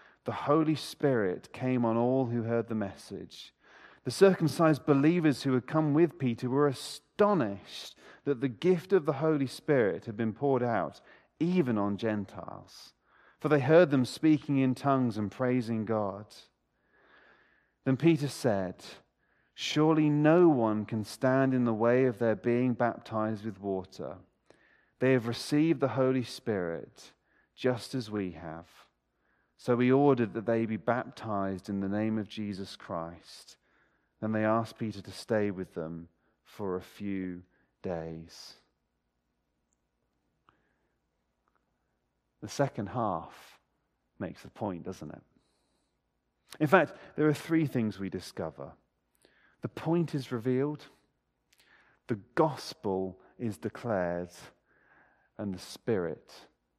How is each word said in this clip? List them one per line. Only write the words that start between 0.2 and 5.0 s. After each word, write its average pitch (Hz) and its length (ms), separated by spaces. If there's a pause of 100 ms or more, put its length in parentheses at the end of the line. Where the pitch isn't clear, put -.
the - 80
Holy 151 440
Spirit 117 760
came 127 320
on 113 140
all 127 300
who 117 160
heard 113 260
the 113 60
message. 95 800 (520)
The 131 60
circumcised 165 760
believers 151 580